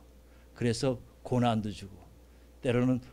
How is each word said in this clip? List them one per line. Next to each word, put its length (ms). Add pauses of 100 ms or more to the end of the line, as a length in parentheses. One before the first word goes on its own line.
(540)
그래서 460 (240)
고난도 480
주고, 260 (640)
때로는 380 (140)